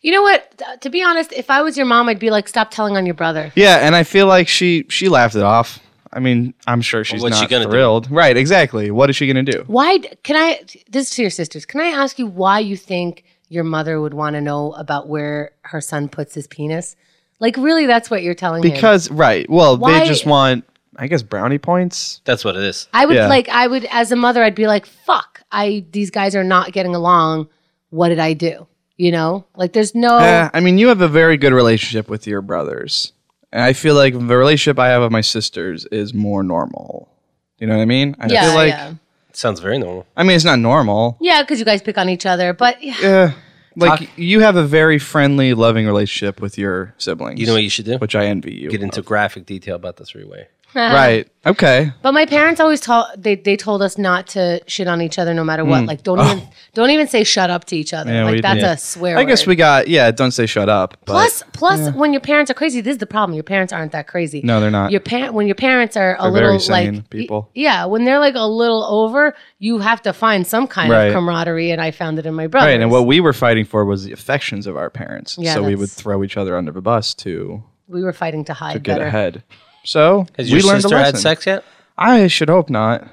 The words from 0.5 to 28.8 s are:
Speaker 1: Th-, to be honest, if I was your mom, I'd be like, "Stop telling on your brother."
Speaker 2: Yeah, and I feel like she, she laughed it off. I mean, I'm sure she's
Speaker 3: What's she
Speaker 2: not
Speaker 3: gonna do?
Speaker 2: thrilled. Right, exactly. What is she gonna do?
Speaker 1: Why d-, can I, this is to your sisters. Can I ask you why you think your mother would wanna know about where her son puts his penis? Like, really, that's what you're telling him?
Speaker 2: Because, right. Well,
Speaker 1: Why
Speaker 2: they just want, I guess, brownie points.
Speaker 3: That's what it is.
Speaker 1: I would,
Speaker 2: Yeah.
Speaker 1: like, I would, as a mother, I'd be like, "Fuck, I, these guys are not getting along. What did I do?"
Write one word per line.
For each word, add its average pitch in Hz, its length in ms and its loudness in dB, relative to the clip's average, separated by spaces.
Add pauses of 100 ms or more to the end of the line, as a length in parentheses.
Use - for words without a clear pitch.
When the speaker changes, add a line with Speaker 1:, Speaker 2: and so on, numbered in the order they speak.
Speaker 1:
Th-, 254 220 -16
to 269 100 -10
be 359 140 -4
honest, 330 300 0
if - 180 -10
I 277 100 2
was 294 160 -4
your 269 80 0
mom, 240 240 2
I'd 214 100 -2
be 220 120 0
like, 208 160 0
"Stop 214 240 -2
telling 208 260 -2
on 185 80 0
your 175 100 -4
brother." 156 400 -6
Speaker 2:
Yeah, 190 220 6
and 147 180 4
I 165 80 4
feel 196 240 4
like 185 200 4
she, 175 420 0
she - 200 -2
laughed 120 260 4
it 101 80 2
off. 113 360 2 (340)
I 123 60 -10
mean, 123 340 0 (140)
I'm 120 140 0
sure 113 220 -4
she's 113 180 -6
Speaker 3:
What's 117 160 -2
she 107 60 2
Speaker 2:
not 104 80 -4
Speaker 3:
gonna 120 140 0
do? 104 60 -4
Speaker 2:
thrilled. 117 380 2
Right, 147 260 4
exactly. 135 560 2
What 131 180 2
is 135 60 0
she 139 120 -2
gonna 131 160 0
do? 135 240 -4
Speaker 1:
Why 294 320 2
d-, - 100 -10 (140)
can 302 120 -2
I, 320 260 0 (280)
this 262 200 -4
is - 60 -10
to 254 60 -4
your 196 100 -2
sisters. 156 340 -10
Can - 140 -8
I 330 80 -2
ask 277 300 -4
you 247 100 -6
why 190 320 0
you 202 160 -4
think 175 480 -8 (240)
your 170 160 -6
mother 156 380 -4
would 151 120 -6
wanna 147 280 -6
know 147 320 -6
about 147 340 -8
where 147 440 -8 (120)
her 160 160 -12
son 147 300 -8
puts - 240 -12
his 147 140 -14
penis? 156 480 -10 (440)
Like, 226 180 -2
really, 311 280 0
that's 233 260 0
what 190 120 -4
you're 175 120 -4
telling 170 280 -4
him? 170 80 4
Speaker 2:
Because, 190 380 2
right. 123 400 2
Well, 156 280 6
Speaker 1:
Why 160 220 4
Speaker 2:
they 160 80 4
just 147 200 -2
want, 135 360 2 (320)
I 135 120 -12
guess, 143 160 -2
brownie 110 340 -4
points. 175 680 -4
Speaker 3:
That's 123 220 -2
what 95 100 -2
it 95 80 -4
is. - 300 -8
Speaker 1:
I 254 140 4
would, 320 80 4
Speaker 2:
Yeah. 110 120 4
Speaker 1:
like, 247 220 2
I 240 180 2
would, 240 180 -4
as 233 260 -2
a 247 40 0
mother, 240 280 2
I'd 214 100 2
be 214 140 0
like, 208 180 0
"Fuck, - 560 -6 (100)
I, 208 400 -4
these 202 200 -4
guys 196 240 -2
are 190 80 0
not 185 280 2
getting 180 220 -4
along. 165 540 2 (420)
What 170 200 0
did 165 100 0
I 160 140 0
do?" 165 340 -6 (300)